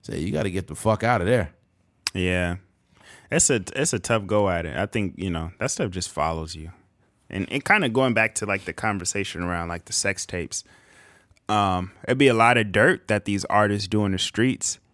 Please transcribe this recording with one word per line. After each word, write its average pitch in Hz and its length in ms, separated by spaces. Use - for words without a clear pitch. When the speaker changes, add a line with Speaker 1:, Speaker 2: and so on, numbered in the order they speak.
Speaker 1:
So - 140
you 87 160
gotta 101 180
get 87 180
the 78 80
fuck 107 280
out 117 180
of 87 60
there. 107 240
Speaker 2:
Yeah. 90 440
It's - 180
a, 120 120
it's 151 180
a 110 60
tough 107 280
go 104 220
at 85 160
it. 73 120
I 95 100
think, 101 300
you 95 120
know, 82 300
that 113 120
stuff 117 200
just 90 180
follows 80 460
you. 82 160
And, - 220
and - 120
kinda 196 260
going 123 240
back 110 220
to, - 100
like, 98 200
the 85 80
conversation 98 680
around, 87 280
like, 85 160
the - 80
sex - 320
tapes, - 380
um, 95 440
it'd 127 120
be 139 100
a 117 60
lot 117 240
of 107 140
dirt 110 360
that 104 180
these 98 200
artists 101 420
do 104 180
in 98 60
the 92 80
streets. - 600